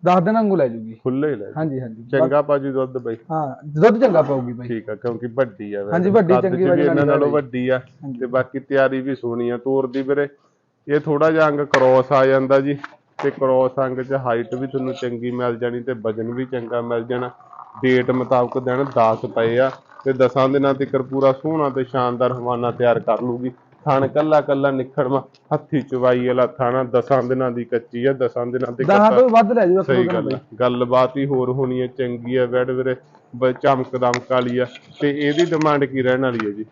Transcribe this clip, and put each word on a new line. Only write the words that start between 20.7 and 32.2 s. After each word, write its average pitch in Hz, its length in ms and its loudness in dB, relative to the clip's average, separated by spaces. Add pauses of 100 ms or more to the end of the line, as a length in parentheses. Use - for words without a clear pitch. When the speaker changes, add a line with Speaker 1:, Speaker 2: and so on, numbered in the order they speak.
Speaker 2:
ਤੀਕਰ 135 280 -2
ਪੂਰਾ 135 300 2
ਸੋਹਣਾ 151 380 -2
ਤੇ 131 140 -4
ਸ਼ਾਨਦਾਰ 123 480 0
ਹਵਾਨਾ 120 400 -2
ਤਿਆਰ 117 280 2
ਕਰ 107 220 0
ਲੂਗੀ। 123 300 -4 (340)
ਥਣ 135 220 2
ਕੱਲਾ 151 340 2
ਕੱਲਾ 139 300 0
ਨਿਖੜਵਾਂ, 131 500 -2 (320)
ਹੱਥੀ 143 280 -4
ਚਵਾਈ 127 460 0
ਵਾਲਾ 127 200 2
ਥਾਣਾ। 131 360 -2
ਦਸਾਂ 123 400 0
ਦਿਨਾਂ 127 280 -2
ਦੀ 120 140 -6
ਕੱਚੀ 120 400 -4
ਆ, 135 80 4
ਦਸਾਂ 123 340 -2
ਦਿਨਾਂ 123 240 -4
ਤੀਕਰ 147 220 0
Speaker 1:
ਦਸਾਂ 208 180 4
Speaker 2:
ਤਾਂ 240 80 4
Speaker 1:
ਤੋਂ 254 100 6
ਵੱਧ 220 220 4
ਲੈ 226 140 2
ਜਾਊਗਾ 185 160 2
Speaker 2:
ਸਹੀ 135 140 0
Speaker 1:
ਕੋਈ 123 120 2
Speaker 2:
ਗੱਲ - 100 -2
ਆ। - 40 -2
Speaker 1:
ਬਾਈ। 131 380 -8
Speaker 2:
ਗੱਲਬਾਤ 123 580 2
ਹੀ 139 80 -2
ਹੋਰ 127 240 0
ਹੋਣੀ 127 320 -2
ਹੈ। 127 60 -4
ਚੰਗੀ 123 480 -6